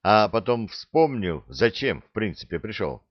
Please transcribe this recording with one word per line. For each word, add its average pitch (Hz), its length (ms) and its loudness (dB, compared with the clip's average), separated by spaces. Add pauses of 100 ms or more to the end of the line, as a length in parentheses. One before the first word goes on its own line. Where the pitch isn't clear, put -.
а 107 260 6
потом 113 400 -2
вспомнил, 117 800 -2
зачем, 110 540 0
в - 100 -20
принципе, 92 480 -4
пришел. 95 500 -6